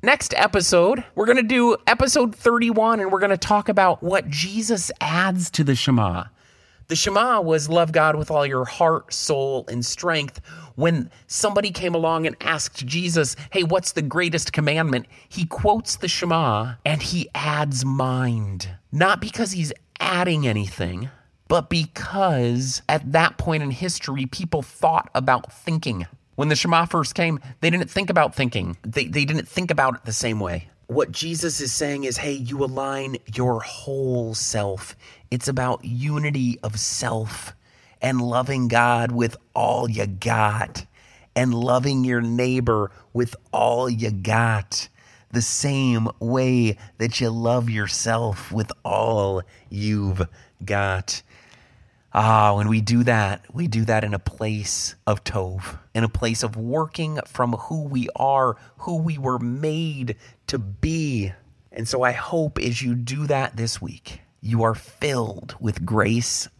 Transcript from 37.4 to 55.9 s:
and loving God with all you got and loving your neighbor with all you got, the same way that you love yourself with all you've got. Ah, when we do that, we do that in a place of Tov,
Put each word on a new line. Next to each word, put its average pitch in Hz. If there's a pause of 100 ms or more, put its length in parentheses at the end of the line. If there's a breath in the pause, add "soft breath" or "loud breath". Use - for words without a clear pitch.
and 127
loving 123
God 117
with 117 (180)
all 123
you 107
got 107 (520 soft breath)
and 127
loving 127
your 123
neighbor 120 (220 soft breath)
with 120 (160)
all 120
you 113
got, 110 (420 soft breath)
the 123
same 127 (100)
way 123 (220 loud breath)
that 113
you 117
love 117
yourself 110
with 107 (120)
all 101 (280 soft breath)
you've 101 (380 soft breath)
got. 98 (880 soft breath)
Ah, 107
when 104
we 110
do 117
that, 107 (120)
we 160
do 110
that 110
in 104
a 98
place - (100)
of 104
Tov, 92 (160)